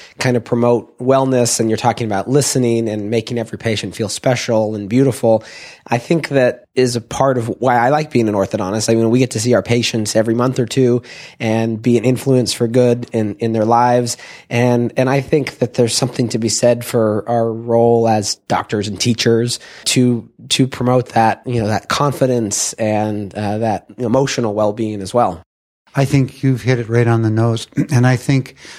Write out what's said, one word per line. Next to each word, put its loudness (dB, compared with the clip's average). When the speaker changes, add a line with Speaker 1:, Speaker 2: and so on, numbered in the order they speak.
Speaker 1:
kind 0
of -2
promote 0
wellness. 2
And 0
you're 0
talking -2
about -4
listening 0
and -6
making -4
every -8
patient -4
feel -4
special -2
and -8
beautiful, 2
I -2
think -2
that 2
is 2
a -2
part 0
of -4
why 2
I 4
like 0
being 2
an 0
orthodontist. -2
I 4
mean, 2
we 4
get 0
to -4
see 2
our 2
patients -2
every 2
month 0
or 0
two 2
and -2
be 2
an 0
influence 2
for -2
good 2
in, -2
in -4
their 0
lives. 2
And, 0
and 0
I 0
think -2
that -4
there's 0
something -2
to -4
be -2
said 0
for 0
our 0
role 2
as 0
doctors -4
and -8
teachers 0
to, 0
to 2
promote 0
that, 2
you -2
know, 0
that -4
confidence -2
and, -2
uh, -4
that -2
emotional 0
well-being -2
as -10
well. 0
Speaker 2:
I 2
think 0
you've 0
hit 0
it -6
right 2
on 2
the 2
nose. 0
<clears throat> -2
And 4
I 4
think -2